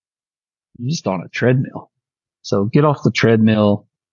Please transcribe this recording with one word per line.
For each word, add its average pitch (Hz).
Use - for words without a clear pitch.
you're 120
just -
on 95
a -
treadmill. -
So 101
get 147
off 147
the 117
treadmill 110